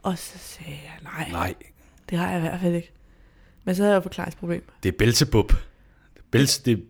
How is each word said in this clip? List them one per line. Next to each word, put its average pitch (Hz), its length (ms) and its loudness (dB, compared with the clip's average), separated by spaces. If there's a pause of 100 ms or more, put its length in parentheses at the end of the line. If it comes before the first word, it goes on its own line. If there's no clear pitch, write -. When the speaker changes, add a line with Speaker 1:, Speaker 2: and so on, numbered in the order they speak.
Speaker 1:
Og 185 140 -4
så - 200 -16
sagde - 340 -18
jeg, 147 220 -18 (100)
"Nej." 156 280 -12
Speaker 2:
Nej. - 220 -4 (560)
Speaker 1:
Det 175 80 -2
har 180 120 -2
jeg 180 80 -2
i 170 40 -2
hvert 170 180 -4
fald 175 160 0
ikke. 170 160 -8 (720)
Men 185 120 -2
så 190 80 0
havde 208 80 4
jeg 196 40 6
jo 185 40 4
et 180 40 0
forklaringsproblem. 175 600 -8 (200)
Speaker 2:
Det 92 100 0
er - 40 -12
Belzebub. 113 540 4 (840)
Belz-, 135 300 2
det 120 80 4
er 107 40 2 (120)